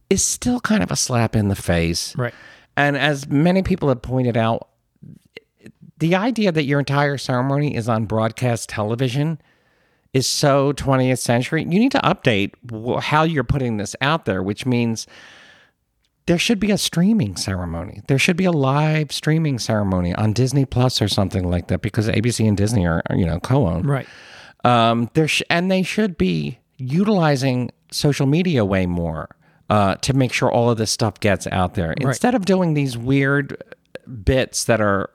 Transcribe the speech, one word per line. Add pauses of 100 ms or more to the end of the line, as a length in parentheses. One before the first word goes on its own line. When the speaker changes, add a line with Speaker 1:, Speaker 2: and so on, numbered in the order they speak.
Speaker 1:
is
still
kind
of
a
slap
in
the
face.
Speaker 2:
Right. (420)
Speaker 1:
And
as
many
people
have
pointed
out, (1300)
the
idea
that
your
entire
ceremony
is
on
broadcast
television (760)
is
so
twentieth
century.
You
need
to
update (180)
wh-,
how
you're
putting
this
out
there,
which
means (1160)
there
should
be
a
streaming
ceremony.
There
should
be
a
live
streaming
ceremony
on
Disney
Plus
or
something
like
that,
because
A
B
C
and
Disney
are, (100)
you
know,
co-owned.
Speaker 2:
Right. (580)
Speaker 1:
Um,
there
sh-,
and
they
should
be (180)
utilizing (200)
social
media
way
more, (400)
uh,
to
make
sure
all
of
this
stuff
gets
out
there.
Speaker 2:
Right.
Speaker 1:
Instead
of
doing
these
weird (680)
bits
that
are